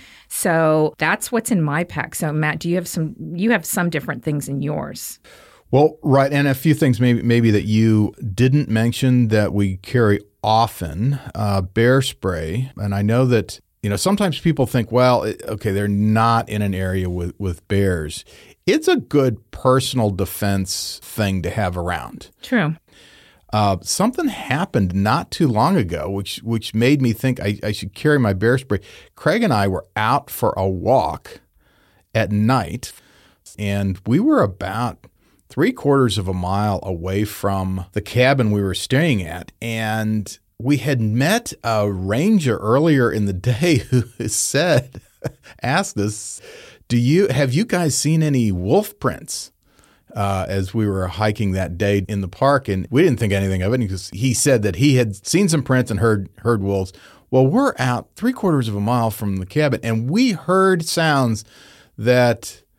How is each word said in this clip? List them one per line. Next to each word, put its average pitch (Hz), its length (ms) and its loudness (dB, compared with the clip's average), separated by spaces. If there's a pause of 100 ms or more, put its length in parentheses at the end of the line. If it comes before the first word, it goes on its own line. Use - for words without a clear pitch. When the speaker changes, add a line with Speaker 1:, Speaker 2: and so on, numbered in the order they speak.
(300)
Speaker 1:
So 156 680 2
that's 180 340 -2
what's 233 180 -2
in 180 100 2
my 151 220 0
pack. - 320 -8
So 151 160 -4
Matt, 151 280 -2
do 170 100 -6
you 175 60 0
have 175 120 -4
some, 160 260 -4 (220)
you 208 160 0
have 180 140 0
some 175 240 -2
different 139 340 -6
things 147 240 -4
in 139 140 -4
yours? - 580 -8 (500)
Speaker 2:
Well, 151 320 4
right. 139 300 4
And 143 160 2
a 135 60 2
few 147 200 2
things 127 280 2
maybe, 123 220 4
maybe 117 280 4
that 101 140 4
you 107 480 4 (200)
didn't 127 360 2
mention 120 600 2
that 107 240 2
we 98 240 0
carry 107 440 2 (220)
often, 110 760 0 (160)
uh, 101 260 0
bear 120 400 2
spray. 92 760 -6
And 101 180 -4
I 101 60 -2
know 117 260 2
that, 117 320 0 (240)
you 104 60 -2
know, 101 60 -2
sometimes 185 440 0
people 151 260 2
think, - 260 -2
"Well, 123 320 4
it, - 200 -6
okay, 104 280 -4
they're 101 160 0
not 107 600 2
in 104 120 -4
an 101 140 -2
area 92 340 -2
with, 87 300 -6
with 92 280 -6
bears." 90 580 0 (420)
It's 302 200 2
a 359 100 4
good - 540 0
personal 127 600 0
defense 98 920 -4
thing 95 400 -2
to 87 60 -2
have 90 280 -4
around. 85 520 -8 (120)
Speaker 1:
True. 160 340 0 (800)
Speaker 2:
Uh, 104 280 2
something 254 480 -2
happened 123 680 -2
not 110 360 0
too 160 160 0
long 127 300 2
ago, 85 320 -4
which, 98 340 -8
which 113 300 -4
made 131 280 4
me 120 120 2
think 127 280 -2
I, 104 220 -2
I 107 80 -2
should - 220 -8
carry 147 260 2
my 104 140 2
bear 113 240 2
spray. 120 220 -2 (360)
Craig 208 280 0
and 170 100 2
I 101 140 2
were 92 180 -4 (100)
out 110 340 0
for - 280 -2
a 95 100 0
walk 90 760 -2 (760)
at 107 160 0
night, 110 600 0 (680)
and 101 460 -2
we 123 140 2
were 277 240 2
about 101 640 -6 (440)
three 202 240 0
quarters 131 440 2
of 95 120 -4
a 92 40 -2
mile 95 500 -2
away 95 420 -4
from 95 680 -4
the 110 100 -2
cabin 123 500 2
we 104 100 0
were 95 120 -2
staying 127 480 0
at. 85 300 -10 (100)
And 110 760 -4 (200)
we 135 200 0
had 131 240 -2
met 135 500 0 (100)
a 107 300 0
ranger 120 680 0
earlier 131 540 2
in 104 140 0
the 98 80 -2
day 123 440 0
<laughs> - 120 -4
who 123 140 2 (260)
said, - 720 -2 (600)
asked 165 360 -2
us, 107 420 -6 (480)
"Do 123 100 -2
you, 147 300 4
have 131 260 0
you 196 120 0
guys 175 320 0
seen 160 260 0
any 127 280 2
wolf 104 460 0
prints?" - 540 -8 (640)
Uh, 98 340 -2
as 95 240 -4
we 113 120 0
were 95 220 -2
hiking 104 460 -2
that 87 240 -4
day 101 320 0
in 101 100 -4
the 95 80 -4
park, 135 400 0
and 95 240 -2
we 135 100 4
didn't 139 160 4
think 107 140 0
anything 95 300 0
of 104 120 0
it 131 60 0
because 95 300 -4
he 123 240 -2
said 131 280 2
that 98 140 0
he 135 220 4
had 110 280 -2
seen 190 220 2
some 160 160 0
prints 127 260 0
and 104 120 -2
heard, 107 260 2 (120)
heard 117 220 0
wolves. 98 300 -2 (380)
Well, 131 180 4
we're 247 320 2
out 123 380 -2
three 247 160 -2
quarters 147 340 0
of 104 80 -4
a 101 60 -2
mile 117 280 2
from 101 280 -4
the 92 80 -4
cabin, 147 380 0
and 113 280 -2
we 240 220 2
heard 185 520 2
sounds 139 600 0 (520)
that 120 640 0 (180)